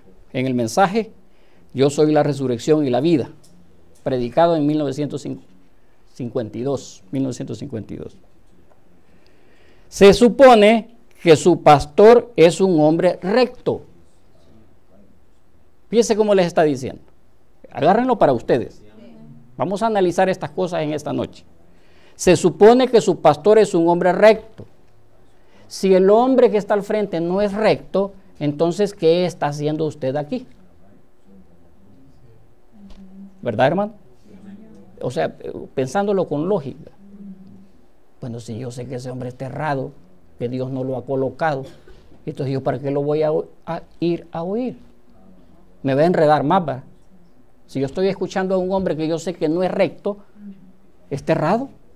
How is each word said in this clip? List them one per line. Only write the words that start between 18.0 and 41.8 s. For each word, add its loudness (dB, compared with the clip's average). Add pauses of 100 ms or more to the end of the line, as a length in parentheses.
para 2
ustedes. -2 (760)
Vamos -6
a 0
analizar 0
estas -8
cosas -6
en -6
esta -8
noche. -8 (720)
Se 4
supone 4
que 4
su -2
pastor 4
es 4
un 2
hombre 2
recto. 2 (1040)
Si 0
el 6
hombre 4
que 0
está -2
al 0
frente -4
no -2
es -2
recto, -2 (260)
entonces, -2
¿qué 2
está -6
haciendo -4
usted -6
aquí? -8 (3000)
¿Verdad, -2
hermano? -2 (1120)
O -8
sea, -6 (380)
pensándolo -2
con -6
lógica. -8 (1300)
Bueno, -12
si -14
yo -12
sé -14
que -12
ese -12
hombre -12
está -14
errado, -6 (460)
que -6
Dios -8
no -8
lo -6
ha -10
colocado, -4 (600)